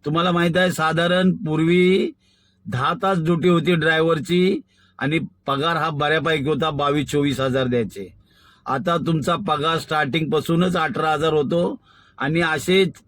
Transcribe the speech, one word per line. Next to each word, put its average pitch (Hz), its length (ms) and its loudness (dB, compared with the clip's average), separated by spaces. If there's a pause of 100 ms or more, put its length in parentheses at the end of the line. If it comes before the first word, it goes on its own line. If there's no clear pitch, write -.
तुम्हाला 170 280 0
माहित 170 240 2
आहे, 180 160 2
साधारण 175 640 2
पूर्वी 175 760 2 (540)
दहा 131 360 -2
तास 190 200 0
ड्युटी 165 260 2
होती 170 260 4
ड्रायव्हरची 165 840 2 (380)
आणि 147 200 -2
पगार 143 580 -4
हा 156 140 -2
बऱ्यापैकी 147 540 0
होता, 151 260 0
बावीस 143 400 -2
चोवीस 143 300 0
हजार 131 260 0
द्यायचे. 104 480 -4 (520)
आता 170 300 -2
तुमचा 156 400 -2
पगार 156 420 -2
स्टार्टिंग 151 520 -2
पासूनच 170 460 0
अठरा 156 360 -2
हजार 156 200 0
होतो, 170 480 0 (380)
आणि 156 220 0
असे 175 440 2 (240)